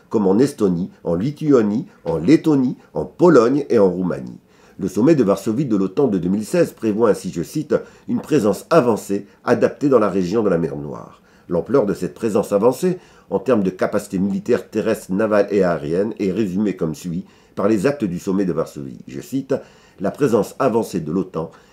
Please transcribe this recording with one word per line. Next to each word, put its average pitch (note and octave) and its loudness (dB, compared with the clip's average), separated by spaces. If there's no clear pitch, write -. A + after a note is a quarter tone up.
comme G#2+ 0
en F#2+ 4
Estonie, G2 2
en E2+ -2
Lituanie, B2 0
en E2 -2
Lettonie, C3+ 2
en D#2 -4
Pologne C#3 4
et A#2+ 2
en G2 6
Roumanie. C#2 -6
Le F#2+ -4
sommet B2 4
de C3+ 4
Varsovie A2 0
de A2 0
l'otan F#2+ 0
de G2+ 0
deux F2 -2
mille G#2 -2
seize E3+ 0
prévoit A2 0
ainsi, - -4
je E2 -6
cite, « B2+ -2
une A#2+ -2
présence G#2 0
avancée G#2+ 0
adaptée B2 0
dans B2+ 0
la G#2+ 2
région F#2+ 0
de G2+ 0
la F2+ 2
mer D#2 -4
Noire ». C#2+ -12
L'ampleur G#2 0
de G2 -2
cette F2 -6
présence G#2 -2
avancée, B2+ 2
en G2 -2
termes A2+ 2
de F#2 0
capacité G2 -4
militaire G2 -2
terrestre, G#2 -4
navale G#2 2
et G2 2
aérienne, E2+ -2
est F#2+ 0
résumée G2 -2
comme D#2+ -4
suit F2+ -8
par G2+ -2
les G#2+ 2
actes C#3+ 0
du F2 -4
sommet F#2+ -2
de E2+ -2
Varsovie. C#2+ -6
Je C2+ -12
cite, « C3+ -6
La F#2+ -4
présence A2+ 0
avancée A2 0
de D#2 -6
l'otan E2 -4